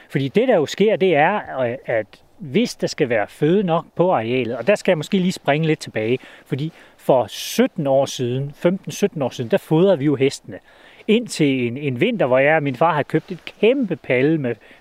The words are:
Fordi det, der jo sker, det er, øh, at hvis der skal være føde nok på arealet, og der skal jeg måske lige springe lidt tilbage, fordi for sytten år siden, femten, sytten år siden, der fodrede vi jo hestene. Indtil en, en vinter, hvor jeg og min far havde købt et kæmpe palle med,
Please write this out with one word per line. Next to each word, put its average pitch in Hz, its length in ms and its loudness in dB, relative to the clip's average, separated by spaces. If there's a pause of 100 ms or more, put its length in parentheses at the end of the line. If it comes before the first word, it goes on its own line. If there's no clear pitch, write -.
(120)
Fordi 139 160 -2
det, 233 200 2
der 247 60 4
jo 156 120 2
sker, 202 300 0
det 170 200 2
er, 147 440 0
øh, 120 160 -2 (100)
at 113 200 -2 (320)
hvis 180 360 -2
der - 120 -6
skal 147 220 -2
være 107 180 0
føde 175 360 0
nok 165 220 0 (120)
på 180 160 2
arealet, 123 440 -2
og 117 100 -6
der 202 80 4
skal - 180 0
jeg 160 60 2
måske 170 200 -2
lige 180 140 0
springe 151 340 0
lidt 156 120 0
tilbage, 110 400 -4 (280)
fordi 147 260 -6 (240)
for 127 300 2
sytten - 600 -2
år 135 200 2
siden, 131 480 -4
femten, 175 380 -2
sytten 170 300 -2
år - 60 -2
siden, 117 220 -6
der 196 80 2
fodrede 175 400 2
vi 131 60 -4
jo 147 100 2
hestene. 123 440 -2 (500)
Indtil 151 580 0
en, 117 100 -6
en 135 240 -4
vinter, 185 260 0
hvor 127 120 4
jeg 147 180 4
og 156 60 0
min 139 140 -4
far 170 160 2
havde 147 120 0
købt - 280 -4
et 165 120 -14
kæmpe 220 520 0
palle 143 420 0
med, 123 160 -4 (260)